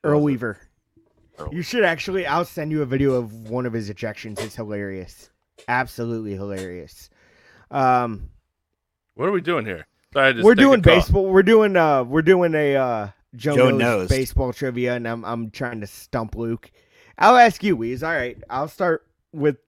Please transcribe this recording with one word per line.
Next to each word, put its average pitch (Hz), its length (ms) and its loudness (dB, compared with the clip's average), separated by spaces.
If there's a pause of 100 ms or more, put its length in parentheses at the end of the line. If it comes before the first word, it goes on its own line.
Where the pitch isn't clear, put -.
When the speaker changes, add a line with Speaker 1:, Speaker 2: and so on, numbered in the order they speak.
Speaker 1:
Who 160 80 -2
Speaker 2:
Earl 151 80 2
Speaker 1:
was 147 40 2
it? - 20 2
Speaker 2:
Weaver. 123 340 -4 (800)
Speaker 1:
Earl 78 160 -12
Speaker 2:
You 175 80 -8
should 233 220 0
actually, 180 420 -2
I'll 160 180 -2
send 156 280 -8
you 151 100 -2
a 139 40 -4
video 135 280 0
of 113 340 -8
one 123 160 -6
of 120 80 -6
his 110 180 -6
ejections. 107 500 -12
It's 107 160 -10
hilarious. 101 760 -12 (380)
Absolutely 117 680 -6
hilarious. 95 720 -12 (640)
Um, 123 580 -2 (840)
Speaker 3:
What 156 140 -4
are 202 40 -2
we 185 80 -2
doing 147 240 -4
here? 90 220 -10 (260)
Sorry, 135 160 4
I 135 40 4
just 120 120 -2
Speaker 2:
we're 226 100 10
Speaker 3:
take 202 60 4
a 277 60 8
Speaker 2:
doing 254 160 6
Speaker 3:
call. 160 140 8
Speaker 2:
baseball. 190 300 2
We're 190 160 6
doing, 214 340 4
uh, 147 280 4
we're 143 180 0
doing 175 320 4
a, 147 220 2
uh, 117 320 -2 (280)
Joe 139 200 -2
Speaker 1:
Joe 127 140 6
Speaker 2:
Knows 120 100 0
Speaker 1:
Knows. 110 300 0
Speaker 2:
baseball 131 420 -2
trivia, 123 420 -4
and 117 140 -8
I'm, 117 160 -10
I'm 113 260 -8
trying 120 300 -10
to 101 60 -10
stump - 500 -10
Luke. 117 340 -8 (480)
I'll 233 180 6
ask 233 280 4
you, 185 120 2
Weez. 120 300 -6
All 165 80 -6
right, 123 220 -6 (140)
I'll 139 180 -6
start - 380 -4 (260)
with 147 240 0 (120)